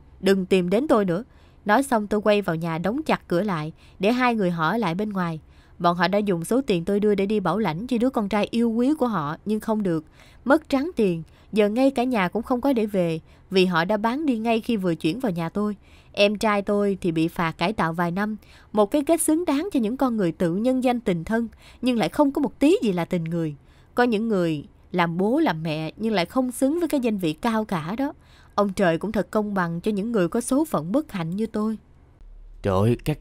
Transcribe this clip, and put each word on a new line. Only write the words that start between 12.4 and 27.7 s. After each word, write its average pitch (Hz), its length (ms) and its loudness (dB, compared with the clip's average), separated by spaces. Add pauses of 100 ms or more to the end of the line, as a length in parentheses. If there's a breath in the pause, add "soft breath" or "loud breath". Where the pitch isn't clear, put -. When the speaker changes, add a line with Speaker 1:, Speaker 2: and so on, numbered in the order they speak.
Speaker 1:
không 247 180 -2
có 277 120 2
để 220 140 2
về, 175 340 -2 (300 soft breath)
vì 185 160 4
họ 170 180 2
đã 214 120 0
bán 233 300 -2
đi 247 120 0
ngay 226 220 0
khi 233 160 -2
vừa 185 180 0
chuyển 165 260 -2
vào 233 120 -2
nhà 170 160 -4
tôi. 208 280 -4 (360 soft breath)
Em 208 260 2
trai 208 240 0
tôi 202 380 0
thì 175 120 -2
bị 160 160 0
phạt 165 300 -4
cải 175 140 -2
tạo 165 200 -2
vài 175 180 -2
năm, 208 260 -4 (360 soft breath)
một 208 180 2
cái 294 140 0
kết 330 160 2
xứng 320 240 0
đáng 311 280 -2
cho 277 80 0
những 220 160 -2
con 247 200 0
người 180 160 0
tự 170 240 -2
nhân 247 280 0
danh 247 160 0
tình 175 240 -2
thân, 226 240 -2 (340 soft breath)
nhưng 240 160 0
lại 208 100 0
không 277 240 2
có 320 80 -2
một - 180 -2
tí 311 240 6
gì 214 100 2
là 175 120 0
tình 170 200 -2
người. 165 300 -4 (400 soft breath)
Có 240 80 4
những 226 260 2
người 170 360 0 (280 soft breath)
làm 170 240 0
bố 214 220 2
làm 185 240 0
mẹ 160 340 -4
nhưng 220 160 -2
lại 175 140 0
không 254 260 -2
xứng 277 260 0
với 339 100 -2
cái 294 120 0
danh 226 180 -2
vị 170 140 -2
cao 220 320 -2
cả 175 340 -4